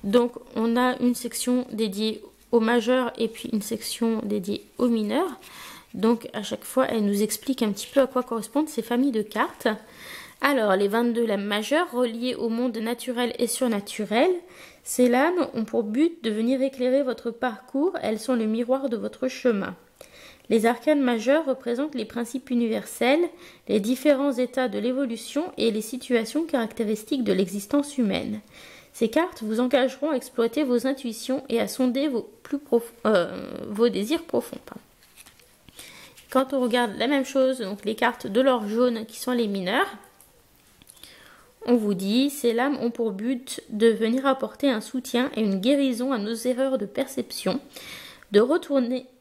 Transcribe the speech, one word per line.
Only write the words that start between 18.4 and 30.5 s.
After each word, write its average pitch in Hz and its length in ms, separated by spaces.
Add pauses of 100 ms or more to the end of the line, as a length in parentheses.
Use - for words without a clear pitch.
miroir 247 420
de 233 80
votre 214 320
chemin. 208 480 (720)
Les 220 180
arcanes 285 340
majeures 254 460
représentent 262 480
les 226 100
principes 240 460
universels, 240 760 (400)
les 208 100
différents 262 540
états 247 340
de 208 140
l'évolution 254 640 (140)
et 226 120
les 214 100
situations 240 640
caractéristiques 226 800
de 208 100
l'existence 202 640
humaine. 208 440 (520)
Ces - 160
cartes 311 360
vous 220 160
engageront 254 500
à 285 60
exploiter 233 480